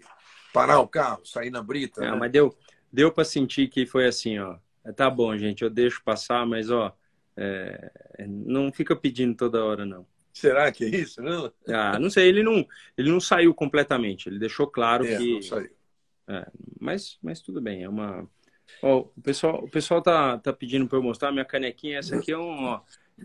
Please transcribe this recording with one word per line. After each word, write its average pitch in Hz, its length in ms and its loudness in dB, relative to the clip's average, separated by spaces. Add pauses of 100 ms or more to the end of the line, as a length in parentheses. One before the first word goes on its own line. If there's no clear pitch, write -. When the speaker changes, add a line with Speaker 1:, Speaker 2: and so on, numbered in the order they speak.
(540)
Speaker 1:
parar 131 260 6
o 123 80 4
carro, 135 380 -2
sair 120 240 -8
na 123 140 -8
brita, 127 420 -6
Speaker 2:
É, 113 60 -2
Speaker 1:
né? 110 40 -2
Speaker 2:
mas 120 160 -4
deu, 143 240 4 (380)
deu 147 180 6
pra 160 120 2
sentir 135 440 0
que 127 200 -2
foi 131 180 2
assim, 113 320 -2
ó. 92 200 -8 (280)
"É, 110 60 -12
tá 131 180 2
bom, 117 260 0
gente, 104 280 -4
eu 110 80 0
deixo 120 320 0
passar, 117 420 -2
mas, 113 240 -4
ó, 113 260 -2 (400)
é... 95 560 -8 (360)
não 127 440 -4
fica 156 240 -2
pedindo 123 400 0
toda 117 300 0
hora, 104 180 -4
não." 95 220 -12 (260)
Speaker 1:
Será 139 400 4
que - 140 -4
é 220 40 0
isso, 160 340 -4
não? 160 280 -6 (180)
Speaker 2:
Ah, 107 280 0
não 170 140 0
sei, 185 180 6
ele 208 140 6
não, 220 200 4 (320)
ele 139 140 2
não 175 100 4
saiu 170 320 6
completamente, 135 800 0
ele 98 80 -8
deixou 110 300 -2
claro 120 360 0
Speaker 1:
É, 113 140 -2
Speaker 2:
que 120 160 0
Speaker 1:
não 107 80 -4
saiu. 98 300 -8 (560)
Speaker 2:
É, 98 200 -10 (320)
mas, - 400 -8
mas 165 220 -10
tudo - 180 -10
bem, 101 240 -8
é 95 60 -12
uma, 101 400 -8 (500)
ó, 131 200 4
o - 240 -10
pessoal, 143 400 -2
o 127 40 -10
pessoal 170 360 0
tá, 147 340 4
tá 135 160 -4
pedindo 127 340 -2
pra 131 120 0
eu 127 40 2
mostrar, 123 280 -2
minha 135 140 -4
canequinha, 139 520 -6
essa - 180 -6
aqui 139 160 -4
é 160 60 -4
um, 165 280 -8
ó, 117 160 -6 (440)